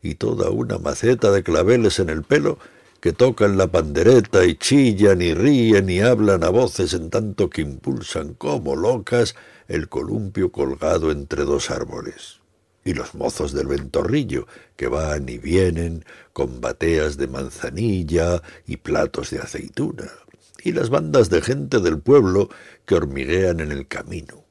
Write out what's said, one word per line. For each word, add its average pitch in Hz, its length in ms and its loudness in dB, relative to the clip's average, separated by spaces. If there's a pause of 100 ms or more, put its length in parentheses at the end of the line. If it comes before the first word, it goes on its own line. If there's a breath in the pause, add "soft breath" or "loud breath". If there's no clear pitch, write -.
y - 140 -6
toda - 340 -2
una 107 280 -4
maceta 110 520 0
de 98 120 2
claveles 92 560 2
en 90 120 0
el 78 120 -4
pelo, 143 360 0 (420 loud breath)
que 87 120 0
tocan 110 440 4
la 95 120 4
pandereta 92 760 4
y 87 120 2
chillan 104 680 4
y 85 100 0
ríen 107 560 4
y 90 120 0
hablan 104 420 4
a 85 60 2
voces 98 460 0
en 82 160 -6
tanto 104 380 -2
que 82 140 -6
impulsan 71 720 -8
como 98 420 -4
locas 117 580 0 (340 loud breath)
el 82 200 -6
columpio 98 600 -4
colgado 78 600 -2
entre 71 340 -4
dos 69 260 -2
árboles. - 680 -12 (440)
Y 85 100 -2
los - 200 -10
mozos 69 380 -6
del 69 160 -4
ventorrillo, 71 800 -4 (300 loud breath)
que 64 120 -6
van 73 400 -4
y 62 100 -10
vienen 82 680 0 (280 loud breath)
con 64 280 -6
bateas 76 560 -2
de 69 120 -4
manzanilla 85 1120 -2 (240 loud breath)
y - 120 -10
platos - 520 -4
de - 80 -8
aceituna, - 720 -10 (540)
y 175 80 -2
las 151 180 -2
bandas 139 400 2
de 85 100 2
gente 135 380 -2
del 82 220 0
pueblo 101 480 4 (360 loud breath)
que 160 120 2
hormiguean 82 640 0
en 76 100 -6
el 69 160 -8
camino. - 640 -12